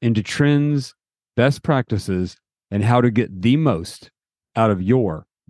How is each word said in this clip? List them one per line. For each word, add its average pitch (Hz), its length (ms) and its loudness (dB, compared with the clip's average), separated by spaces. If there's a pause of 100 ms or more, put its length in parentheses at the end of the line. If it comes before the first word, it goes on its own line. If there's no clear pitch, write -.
into 113 220 0
trends, 143 720 0 (400)
best 131 260 2
practices, 98 760 -2 (360)
and 101 100 -2
how 120 180 4
to 120 120 2
get 101 300 -2
the 120 140 4
most 113 540 -4 (460)
out 113 160 2
of 92 100 -2
your 98 440 -2 (240)